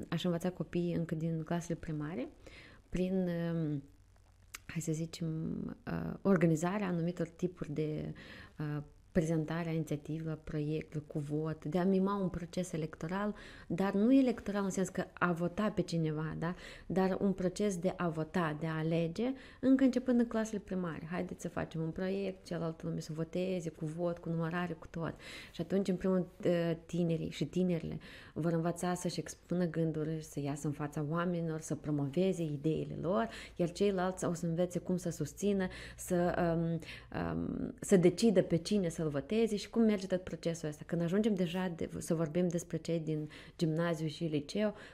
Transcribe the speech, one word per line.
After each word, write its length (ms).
aș 160
învăța 260
copiii 440
încă 200
din 280
clasele 360
primare, 500
prin, 240
um, 680
hai 140
să 120
zicem, 360
uh, 360
organizarea 640
anumitor 420
tipuri 440
de, 420
uh, 240
prezentarea, 580
inițiativă, 720
proiect, 640
cu 120
vot, 460
de 140
a 60
mima 320
un 120
proces 440
electoral, 600
dar 260
nu 220
electoral 500
în 60
sens 180
că 240
a 200
vota 420
pe 80
cineva, 560
da? 160
Dar 340
un 120
proces 440
de 200
a 120
vota, 520
de 60
a 100
alege, 560
încă 240
începând 360
în 60
clasele 320
primare. 520
Haideți 320
să 60
facem 340
un 80
proiect, 540
cealaltă 420
lume 140
să 120
voteze, 560
cu 160
vot, 340
cu 100
numărare, 440
cu 140
tot. 280
Și 80
atunci, 280
în 80
primul, 300
uh, 320
tinerii 440
și 140
tinerile 540
vor 180
învăța 420
să-și 260
expună 440
gânduri, 580
să 180
iasă 260
în 60
fața 360
oamenilor, 520
să 140
promoveze 680
ideile 580
lor, 280
iar 160
ceilalți 520
o 100
să 120
învețe 320
cum 180
să 140
susțină, 560
să, 380
um, 220
um, 600
să 160
decidă 460
pe 140
cine 320
să-l 200
voteze 480
și 140
cum 120
merge 240
tot 160
procesul 460
ăsta. 180
Când 160
ajungem 320
deja 420
de, 120
să 160
vorbim 340
despre 280
cei 240
din 300
gimnaziu 480
și 180
liceu, 500